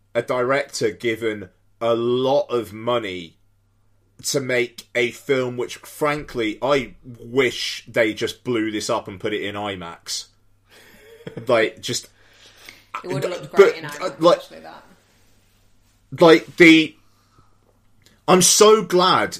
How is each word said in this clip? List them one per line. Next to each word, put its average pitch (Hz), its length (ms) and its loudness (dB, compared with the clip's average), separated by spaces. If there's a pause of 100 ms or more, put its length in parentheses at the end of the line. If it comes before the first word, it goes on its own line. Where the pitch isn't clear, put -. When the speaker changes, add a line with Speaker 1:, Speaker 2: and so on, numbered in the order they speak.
(140)
Speaker 1:
a 120 80 -2
director 127 680 -4
given 107 600 -6 (300)
a 117 140 0
lot 127 560 0
of 113 220 -4
money 107 640 -6 (880)
to - 160 -4
make 123 560 -4
a 120 160 0
film 127 440 -4
which, - 200 -8
frankly, 127 840 -6
I 123 340 -2 (100)
wish 120 840 -4
they 113 260 0
just - 300 -8
blew 110 300 -4
this 104 180 -6
up 113 160 -4
and 98 140 -14
put 107 120 -6
it 101 100 -4
in 101 120 -8
IMAX. 95 760 -10
<laughs> - 1160 -20
Like, 113 360 0
just - 260 -8 (960)
Speaker 2:
It 180 40 -12
would - 140 -6
have 180 100 -4
looked 160 200 -12
Speaker 1:
but, 185 40 -10
Speaker 2:
great 196 200 6
in 160 80 -12
Speaker 1:
uh, 147 60 -12
Speaker 2:
IMAX, 160 300 -10
Speaker 1:
like, 175 180 6
Speaker 2:
actually, 160 220 -20
that. 160 220 -20 (1400)
Speaker 1:
like, 165 380 6
the, 160 400 6 (1300)
I'm 180 160 6
so 214 400 6
glad 175 560 2